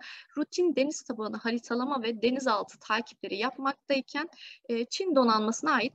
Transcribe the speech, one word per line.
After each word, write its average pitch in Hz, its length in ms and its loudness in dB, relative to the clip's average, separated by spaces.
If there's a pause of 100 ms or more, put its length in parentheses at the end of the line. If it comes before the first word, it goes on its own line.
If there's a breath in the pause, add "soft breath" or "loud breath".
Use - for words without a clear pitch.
(360 loud breath)
rutin 330 400 0
deniz 285 260 0
tabanı 220 340 -6
haritalama 240 680 -2
ve 226 200 -4
denizaltı 247 580 0
takipleri 214 560 -4
yapmaktayken, 269 920 -2 (400 loud breath)
e, 233 160 0
Çin 359 320 0
donanmasına 233 560 4
ait 247 220 2